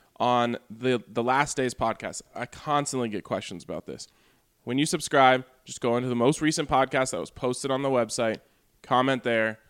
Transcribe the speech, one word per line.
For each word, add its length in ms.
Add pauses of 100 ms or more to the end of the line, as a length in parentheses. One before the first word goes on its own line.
(180)
on 380 (140)
the, 380
the 160
last 320
day's 180
podcast. 480 (120)
I 120
constantly 600
get 160
questions 400
about 220
this. 200 (560)
When 160
you 80
subscribe, 580 (200)
just 160
go 160
into 120
the 80
most 240
recent 280
podcast 420
that 100
was 100
posted 400
on 120
the 80
website, 480 (440)
comment 420
there, 340 (120)